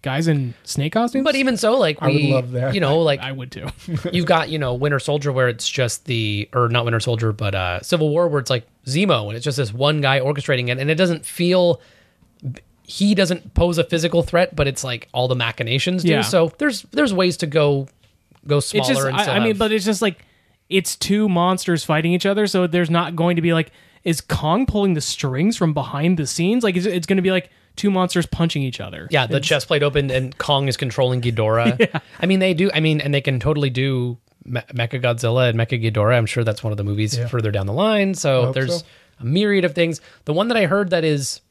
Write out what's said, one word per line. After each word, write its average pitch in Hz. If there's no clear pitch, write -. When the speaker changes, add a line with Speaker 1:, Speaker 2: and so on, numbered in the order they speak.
Speaker 1:
guys 147
in 135
snake 143
costumes? 240
Speaker 2:
But 294
even 262
so, 226
like, 170
Speaker 3:
I 147
would 147
Speaker 2:
we, 143
Speaker 3:
love 127
that. 123
Speaker 2:
you 196
know, 156
like, 151
Speaker 1:
I 135
would 127
too. -
<laughs> 170
Speaker 2:
you've 175
got, 160
you 156
know, 131
Winter 139
Soldier 143
where 127
it's 117
just -
the, 110
or 123
not 120
Winter 113
Soldier, 113
but, 101
uh, 90
Civil 156
War 170
where 147
it's, 123
like, 123
Zemo 139
and 107
it's 120
just 139
this 113
one 147
guy 139
orchestrating 135
it, 127
and 139
it 160
doesn't 170
feel, 175
he 202
doesn't 180
pose 175
a 165
physical 170
threat, 175
but 147
it's, 139
like, 123
all 127
the 127
machinations 123
do. 170
Speaker 1:
Yeah. 143
Speaker 2:
So 165
there's, 285
there's 277
ways 180
to 165
go, 143
go 143
Speaker 1:
It's -
Speaker 2:
smaller -
Speaker 1:
just, 135
Speaker 2:
and -
Speaker 1:
I, 202
Speaker 2:
still -
Speaker 1:
I -
mean, 226
Speaker 2:
have 208
Speaker 1:
but 214
it's 214
just, 214
like, 202
it's -
two 208
monsters 180
fighting 160
each 180
other, 202
so 185
there's 170
not 170
going 170
to 165
be, 165
like, 160
is 165
Kong 190
pulling 202
the 151
strings 147
from 160
behind 143
the 139
scenes? 208
Like, 196
it's, 180
it's 208
gonna 190
be, 185
like, 180
two 202
monsters 180
punching 165
each 131
other. 80
Speaker 2:
Yeah, 139
the 113
Speaker 1:
It's -
Speaker 2:
chest 147
plate 151
opened 139
and 131
Kong 139
is 127
controlling 127
Ghidorah. 117
Speaker 1:
<laughs> 117
Yeah. -
Speaker 2:
I 170
mean, 190
they 190
do, 185
I 151
mean, 156
and 143
they 143
can 135
totally 143
do 123
Me-, 123
Mechagodzilla 120
and 113
Mechaghidorah. 113
I'm 113
sure 120
that's 107
one 110
of 104
the 101
movies 104
Speaker 3:
Yeah. 120
Speaker 2:
further 110
down 98
the 101
line. 196
So 135
Speaker 3:
I -
hope 127
Speaker 2:
there's 135
Speaker 3:
so. 160
Speaker 2:
a 117
myriad 190
of 170
things. 165
The 147
one 196
that 240
I 196
heard 190
that 170
is 147